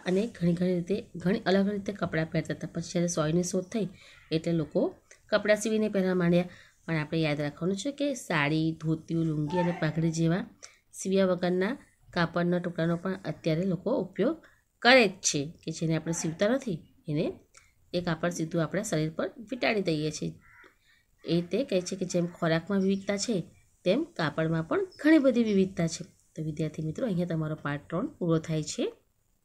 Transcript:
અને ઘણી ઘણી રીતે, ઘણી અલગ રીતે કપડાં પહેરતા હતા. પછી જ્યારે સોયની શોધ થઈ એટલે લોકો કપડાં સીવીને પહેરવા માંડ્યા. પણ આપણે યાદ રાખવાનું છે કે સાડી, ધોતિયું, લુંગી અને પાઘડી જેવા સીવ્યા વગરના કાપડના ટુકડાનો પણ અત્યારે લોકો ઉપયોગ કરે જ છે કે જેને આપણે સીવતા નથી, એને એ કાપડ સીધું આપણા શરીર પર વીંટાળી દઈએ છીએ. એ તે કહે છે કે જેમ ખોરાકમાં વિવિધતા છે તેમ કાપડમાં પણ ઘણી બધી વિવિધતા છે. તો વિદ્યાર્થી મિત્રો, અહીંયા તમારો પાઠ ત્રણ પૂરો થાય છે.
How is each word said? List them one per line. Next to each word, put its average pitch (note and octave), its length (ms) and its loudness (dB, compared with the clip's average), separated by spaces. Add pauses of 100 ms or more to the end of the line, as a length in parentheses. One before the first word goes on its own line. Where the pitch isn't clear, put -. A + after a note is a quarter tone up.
અને F#3 200 2
ઘણી F3 280 0
ઘણી F3+ 200 2
રીતે, F3 220 0 (200)
ઘણી F3+ 220 0
અલગ G3 300 2
રીતે G#3 240 -4
કપડાં E3 340 -2
પહેરતા D#3 280 -2
હતા. D#3 180 -8
પછી E3 180 -6
જ્યારે F3 180 2
સોયની E3 340 2
શોધ F#3 260 -2
થઈ G3+ 200 -4 (420)
એટલે D#3+ 220 0
લોકો E3+ 280 0 (460)
કપડાં G#3 300 4
સીવીને G#3+ 320 0
પહેરવા F#3 260 2
માંડ્યા. F3 340 4 (320)
પણ E3 180 -4
આપણે D3+ 220 -2
યાદ D3 200 0
રાખવાનું E3+ 360 -2
છે C#4 140 -6
કે C#4+ 240 -2
સાડી, D#3+ 580 0
ધોતિયું, D#3+ 540 -2
લુંગી D3+ 320 -2
અને F3 140 2
પાઘડી D#3+ 380 0
જેવા E3 320 2 (500)
સીવ્યા F#3+ 340 2
વગરના F3+ 480 2 (360)
કાપડના F3 480 0
ટુકડાનો E3+ 380 -2
પણ F#3+ 280 -4
અત્યારે D#3+ 400 -2
લોકો F#3 340 -2
ઉપયોગ A3+ 380 0 (460)
કરે A#3+ 260 8
જ G3 120 -4
છે - 200 0 (180)
કે - 120 -8
જેને D#3+ 260 0
આપણે E3 160 -2
સીવતા E3 360 -2
નથી, A#3 300 -2 (300)
એને D#3 160 0 (680)
એ F3 80 -2
કાપડ F3 300 -2
સીધું E3+ 320 -2
આપણા E3 200 -2
શરીર D#3 280 -2
પર B3+ 180 -4 (100)
વીંટાળી A#3+ 440 -2
દઈએ D#3 280 0
છીએ. E3 200 -6 (920)
એ E3+ 180 0
તે G3+ 220 -2
કહે F#3+ 160 0
છે F3+ 160 -6
કે F#3+ 80 -6
જેમ F3 220 0
ખોરાકમાં E3+ 540 0
વિવિધતા G3 360 0
છે G3+ 200 -2 (480)
તેમ A#3+ 200 2
કાપડમાં D#3+ 640 -2
પણ F#4+ 180 0 (100)
ઘણી D#4 220 6
બધી A#3+ 260 4
વિવિધતા F#3+ 420 2
છે. D#3+ 160 -6 (260)
તો - 140 -12
વિદ્યાર્થી D#3 400 -4
મિત્રો, D#3 240 -4
અહીંયા F3 200 0
તમારો D#3 280 -2
પાઠ D3 260 -6
ત્રણ F#3 260 -4
પૂરો E3 320 0
થાય D#3 240 -2
છે. A#3 220 -6 (600)